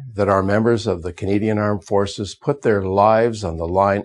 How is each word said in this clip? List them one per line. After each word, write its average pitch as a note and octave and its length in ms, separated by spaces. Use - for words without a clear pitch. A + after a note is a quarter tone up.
that G2 140
our G2 140
members A2 460
of F2+ 140
the F2 100
Canadian G#2 440
Armed G#2 280
Forces G2+ 500
put C#3 280
their G#2 200
lives G#2+ 640
on D#2+ 140
the E2 100
line G2 360